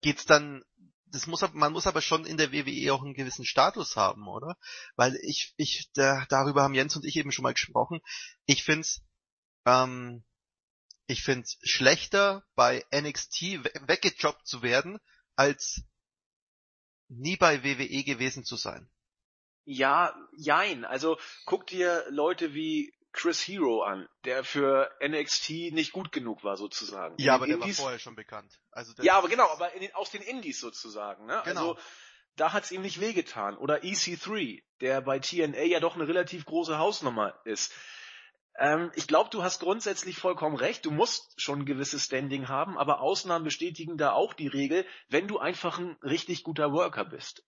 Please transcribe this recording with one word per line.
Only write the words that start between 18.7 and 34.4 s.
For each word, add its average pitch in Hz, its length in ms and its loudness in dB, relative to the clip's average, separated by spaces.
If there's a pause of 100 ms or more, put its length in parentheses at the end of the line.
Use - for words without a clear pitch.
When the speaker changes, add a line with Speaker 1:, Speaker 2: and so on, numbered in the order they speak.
Speaker 2:
Ja, 139 500 4 (220)
jein. 151 480 2
Also, 151 320 0 (280)
guck - 200 0
dir 175 440 0
Leute 156 440 0
wie 156 400 -2 (180)
Chris - 280 0
Hero 147 420 0
an, 95 260 -2 (160)
der 131 200 -2
für 135 560 4
N 147 160 -2
X 147 260 -2
T 165 300 -6
nicht 156 220 -2
gut 185 180 -8
genug 117 320 -8
war, 98 140 -4
sozusagen. 98 600 -10
In 139 80 0
Speaker 1:
Ja, 135 80 8
Speaker 2:
den - 40 8
Speaker 1:
aber 131 100 0
der 151 80 2
war - 80 -4
Speaker 2:
Indies 196 160 -2
Speaker 1:
vorher 127 180 -4
schon 113 180 -14
bekannt. 107 440 -16 (100)
Also 117 240 -14
der - 100 -8
Speaker 2:
Ja, 185 140 8
aber 180 120 4
genau, 240 200 6
aber 160 240 -4
in 185 80 -10
den, 196 140 -10
aus 196 160 -6
den 202 100 -12
Indies 208 380 -8
sozusagen, 104 680 -10
ne? 165 180 -4
Speaker 1:
Genau. 170 280 -2
Speaker 2:
Also, - 100 -10 (540)
da 147 180 2
hat's 202 160 -2
ihm 185 140 -8
nicht 175 180 -6
wehgetan. 151 560 -2
Oder 147 260 0
E 185 100 -4
C 175 220 -2
three, 170 460 -6 (180)